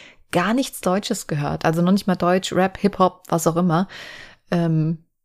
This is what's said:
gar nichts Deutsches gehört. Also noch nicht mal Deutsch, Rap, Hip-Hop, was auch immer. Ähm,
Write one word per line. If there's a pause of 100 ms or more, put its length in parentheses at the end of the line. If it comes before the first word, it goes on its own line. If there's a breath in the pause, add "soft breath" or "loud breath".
(320 loud breath)
gar
nichts
Deutsches
gehört.
Also
noch
nicht
mal
Deutsch,
Rap,
Hip-Hop,
was
auch
immer. (640 loud breath)
Ähm, (200)